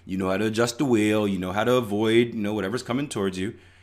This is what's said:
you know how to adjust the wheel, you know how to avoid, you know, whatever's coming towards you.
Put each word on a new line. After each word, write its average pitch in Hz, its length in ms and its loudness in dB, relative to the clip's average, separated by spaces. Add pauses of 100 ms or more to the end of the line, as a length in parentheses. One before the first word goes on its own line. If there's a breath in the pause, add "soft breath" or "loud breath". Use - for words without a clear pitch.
you 92 120 -6
know 95 120 0
how 95 80 0
to 107 80 0
adjust 110 320 0
the 151 80 0
wheel, 107 420 2
you 98 100 0
know 92 140 -4
how 107 140 0
to 123 80 4
avoid, 113 600 2
you 113 60 -6
know, 104 140 -4
whatever's 104 280 -4
coming 135 280 -4
towards 98 280 -2
you. 92 180 -6 (280 soft breath)